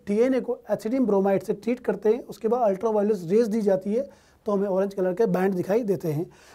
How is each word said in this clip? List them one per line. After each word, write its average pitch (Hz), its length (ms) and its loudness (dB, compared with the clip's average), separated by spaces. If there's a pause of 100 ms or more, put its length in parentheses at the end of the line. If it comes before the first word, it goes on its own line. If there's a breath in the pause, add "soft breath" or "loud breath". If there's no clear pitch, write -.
डीएनए 240 340 2
को 240 180 -6 (120)
एसिडियम 226 360 0
ब्रोमाइड 196 360 2
से 214 120 -6
ट्रीट 240 260 -4
करते 214 340 0
हैं, 269 80 -4
उसके - 260 -8
बाद 240 140 2
अल्ट्रावायलेट 202 680 0
रेज 220 180 4
दी 226 120 0
जाती 202 340 0
है, 554 140 -2 (380 soft breath)
तो 214 60 -2
हमें 202 160 0
ऑरेंज 196 260 0
कलर 185 200 -2
के 226 120 2
बैंड 185 280 0
दिखाई 185 280 0
देते 180 300 -2
हैं। 156 140 -2 (280 soft breath)